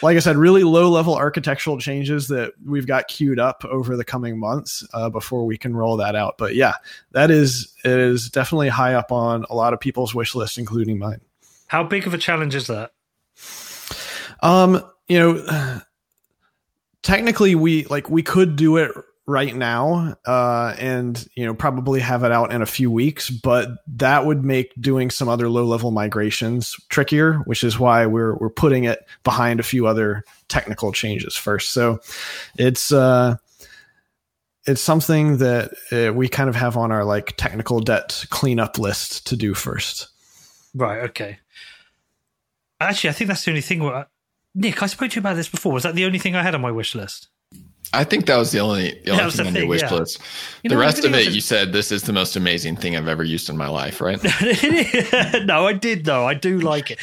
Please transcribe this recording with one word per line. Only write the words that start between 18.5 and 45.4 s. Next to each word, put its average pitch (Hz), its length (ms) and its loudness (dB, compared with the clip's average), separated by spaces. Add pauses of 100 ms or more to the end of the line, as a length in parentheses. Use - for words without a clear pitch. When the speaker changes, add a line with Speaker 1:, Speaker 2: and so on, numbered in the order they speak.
Speaker 1:
do 160 200 6
it 151 140 2 (360)
right 139 280 0
now, 131 640 0 (100)
uh, 120 520 2
and, 123 560 -4
you 123 100 -4
know, 113 80 -2
probably 131 480 -2
have 123 240 0
it 117 80 2
out 117 180 2
in 117 120 -2
a 107 40 0
few 127 240 0
weeks, 127 380 0
but 123 400 0 (180)
that 135 380 2
would 147 180 0
make 131 380 0
doing 131 300 0
some 127 180 -2
other 117 220 0
low-level 117 400 0
migrations 107 840 -2 (140)
trickier, 151 460 2 (100)
which - 180 -4
is 117 160 0
why 117 280 6
we're, 113 300 2
we're 110 120 -2
putting 131 360 2
it 117 220 -2 (180)
behind 120 360 2
a - 20 -2
few 120 240 0
other 107 380 0 (240)
technical 104 440 -4
changes - 440 -6
first. - 360 -4
So 117 280 0 (560)
it's, 123 340 0
uh, 127 460 4 (1300)
it's 139 160 0
something 156 580 4
that, 120 340 0 (200)
uh, 117 220 2
we 127 140 2
kind 135 200 0
of 117 80 -2
have 120 220 0
on 113 120 0
our, 107 140 0
like, 104 320 -2
technical 113 440 -2
debt - 500 -2
cleanup 120 480 0
list - 480 -6
to 127 100 -2
do 110 160 -2
first. - 560 -8 (680)
Speaker 2:
Right. 117 260 -4 (100)
Okay. 101 280 -12 (1400)
Actually, 180 300 0
I - 20 0
think 214 160 -4
that's 190 160 -4
the 175 60 0
only 151 100 0
thing 165 220 -4
where 135 120 -4
I, 139 100 -8 (500)
Nick, 190 280 -2
I 202 40 0
spoke 220 240 -6
to - 60 -8
you 220 40 -4
about 196 160 -2
this 165 120 -6